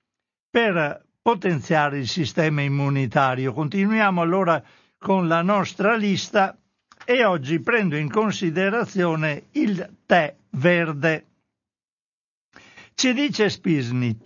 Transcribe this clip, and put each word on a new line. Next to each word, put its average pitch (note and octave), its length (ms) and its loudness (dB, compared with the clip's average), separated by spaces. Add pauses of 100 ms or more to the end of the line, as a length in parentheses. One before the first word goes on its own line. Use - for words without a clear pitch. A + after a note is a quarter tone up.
(480)
per F3 560 0 (160)
potenziare D#3 800 0
il C3 80 -4
sistema D#3 540 -2
immunitario. C#3 920 0
Continuiamo G3 680 0
allora E3+ 420 2 (340)
con F#3+ 300 0
la E3 160 2
nostra G3+ 540 0
lista G3+ 600 0 (480)
e B3 200 2
oggi E3 340 0
prendo G#3 380 0
in D3+ 120 -2
considerazione F#3 1500 -2
il G#3 420 -2 (100)
tè D#3+ 300 -2 (140)
verde. D#3+ 760 -2 (1700)
Ci B3+ 160 2
dice A3 380 0
Spisni, B2 760 0